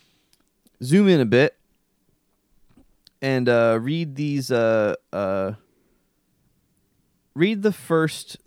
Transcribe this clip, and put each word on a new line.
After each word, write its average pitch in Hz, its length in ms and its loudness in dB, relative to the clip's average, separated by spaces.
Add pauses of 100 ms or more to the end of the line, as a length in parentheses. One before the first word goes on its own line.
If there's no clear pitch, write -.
(840)
Zoom 185 240 4
in 175 140 4
a 123 40 2
bit 120 300 2 (1700)
and, 131 260 -2
uh, 117 340 4
read 147 340 -6
these, 143 360 -6
uh, 113 440 0 (180)
uh, 95 400 -4 (1800)
read 196 280 0
the 214 80 2
first - 760 -4